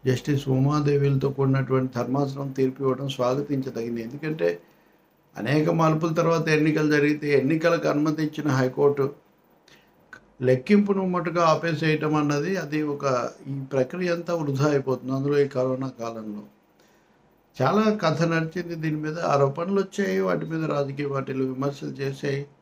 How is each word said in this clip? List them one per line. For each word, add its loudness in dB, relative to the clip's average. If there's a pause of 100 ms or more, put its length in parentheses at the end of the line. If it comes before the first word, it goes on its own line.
జస్టిస్ 0 (100)
ఉమాదేవిలతో 2
కూడినటువంటి 2
ధర్మాసనం -2
తీర్పు 0
ఇవ్వడం 0
స్వాగతించదగింది. -2
ఎందుకంటే -2 (880)
అనేక 0 (140)
మలుపుల 2 (100)
తర్వాత 2 (100)
ఎన్నికలు 2
జరిగితే 2 (120)
ఎన్నికలకు 2
అనుమతించిన 0 (100)
హైకోర్టు 2 (1400)
లెక్కింపును 4 (100)
మట్టుగా 0
ఆపేసేయటం 2
అన్నది 0 (120)
అది -4 (160)
ఒక, -8 (460)
ఈ -6 (200)
ప్రక్రియ 0
అంతా -6
వృధా 0
అయిపోతుంది. -2
అందులో 0
ఈ 2
కరోనా -2 (120)
కాలంలో -8 (1120)
చాలా 2 (180)
కథ 0 (140)
నడిచింది. -4
దీని -2
మీద -4 (140)
ఆరోపణలు 2
వచ్చాయి, -2
వాటి 0
మీద -4 (120)
రాజకీయ -4
పార్టీలు -2
విమర్శలు -6
చేశాయి. -4 (200)